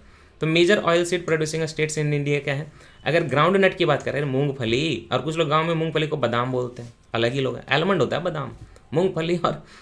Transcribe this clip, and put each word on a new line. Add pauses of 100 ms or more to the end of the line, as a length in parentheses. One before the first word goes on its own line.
(420)
तो
मेजर
ऑयल
सीड
प्रोड्यूसिंग
स्टेट्स
in
India
क्या
है? (340)
अगर
ग्राउंडनट
की
बात
करें,
मूंगफली,
और
कुछ
लोग
गाँव
में
मूंगफली
को
बादाम
बोलते
हैं, (200)
अलग
ही
लोग
हैं,
आलमंड
होता
है
बादाम। (420)
मूंगफली
और, (160)